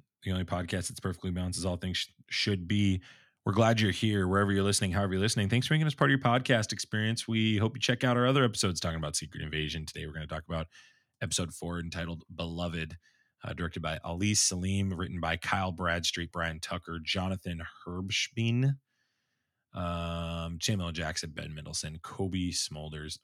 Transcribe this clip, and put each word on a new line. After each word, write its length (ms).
the 80
only 120
podcast 460
that's 100
perfectly 320
balanced 280
as 60
all 120
things 200
sh-, 100
should 380
be. 340
We're 80
glad 260
you're 120
here, 360
wherever 240
you're 120
listening, 300
however 200
you're 80
listening. 280
Thanks 180
for 80
making 100
us 80
part 160
of 80
your 60
podcast 480
experience. 560
We 300
hope 180
you 60
check 220
out 140
our 80
other 180
episodes 360
talking 180
about 180
Secret 280
Invasion. 420
Today, 220
we're 60
gonna 120
talk 240
about 160
episode 320
four, 260
entitled 440
Beloved, 640
uh, 100
directed 300
by 200
Ali 300
Salim, 580
written 280
by 180
Kyle 340
Bradstreet, 600
Brian 280
Tucker, 440
Jonathan 580
Herbschbein, 920
um, 880
Samuel 260
L. 60
Jackson, 380
Ben 220
Mendelsohn, 480
Kobe 500
Smulders, 720